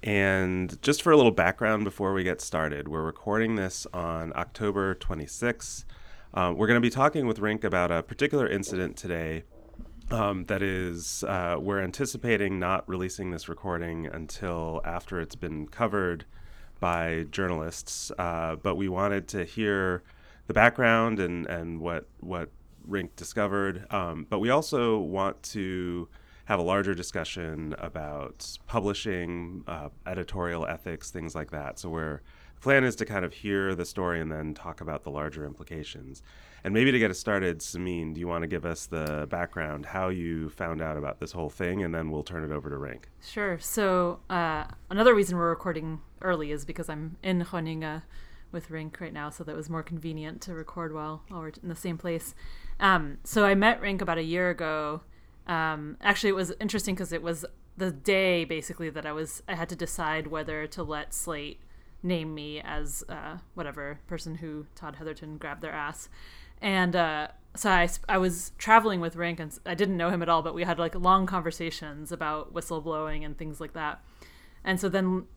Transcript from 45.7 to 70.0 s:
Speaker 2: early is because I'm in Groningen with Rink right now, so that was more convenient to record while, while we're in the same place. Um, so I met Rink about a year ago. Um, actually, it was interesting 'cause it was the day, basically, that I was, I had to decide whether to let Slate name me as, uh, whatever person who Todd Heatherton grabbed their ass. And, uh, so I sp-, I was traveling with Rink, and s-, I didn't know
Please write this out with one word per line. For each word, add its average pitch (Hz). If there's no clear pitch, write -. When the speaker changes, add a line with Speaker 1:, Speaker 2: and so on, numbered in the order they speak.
Speaker 2:
early 156
is 147
because 165
I'm 156
in 180
Groningen 160
with 170
Rink 156
right 170
now, 147
so 147
that 156
was 156
more 160
convenient 160
to 185
record 160
while, 156
while 185
we're 156
in 175
the 165
same 170
place. 165
Um, 160
so 214
I 196
met 220
Rink 196
about 175
a 165
year 175
ago. 156
Um, 160
actually, 202
it 196
was 185
interesting 202
'cause 180
it 160
was 170
the 185
day, 180
basically, 160
that 151
I 151
was, 156
I 190
had 170
to 180
decide 156
whether 156
to 175
let 151
Slate 147
name 165
me 151
as, 151
uh, 156
whatever 143
person 160
who 151
Todd 147
Heatherton 156
grabbed 147
their 156
ass. 151
And, 185
uh, 156
so -
I 190
sp-, -
I 190
was 185
traveling 220
with 165
Rink, 170
and 156
s-, -
I 175
didn't 190
know 170